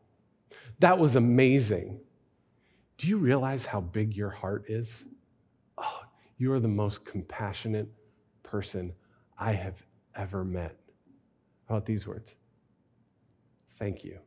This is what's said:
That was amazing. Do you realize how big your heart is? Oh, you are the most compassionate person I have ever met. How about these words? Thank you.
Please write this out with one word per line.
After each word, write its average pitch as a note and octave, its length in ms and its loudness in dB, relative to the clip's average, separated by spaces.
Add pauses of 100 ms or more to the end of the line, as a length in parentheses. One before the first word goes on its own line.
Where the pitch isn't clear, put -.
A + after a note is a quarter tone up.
(800)
That F3+ 180 8
was D3 180 6
amazing. A#2+ 840 4 (1000)
Do D3+ 100 -4
you G#3+ 100 2
realize C3+ 480 2
how G#2 160 -4
big G#2+ 340 -2
your G2+ 140 -4
heart G2 400 -6
is? A2+ 340 -8 (760)
Oh, - 240 -8 (360)
you B2+ 160 0
are C3+ 60 2
the A2+ 80 2
most G#2 380 -2
compassionate G#2+ 840 -6 (520)
person F#2 520 -8 (440)
I A2 160 -2
have F#2+ 300 -6 (320)
ever F#2+ 280 -6
met. F2+ 340 -6 (880)
How A2 80 -4
about G#2 100 -4
these G#2 220 -4
words? F#2+ 280 -14 (1400)
Thank G2 240 -6
you. F2+ 240 -16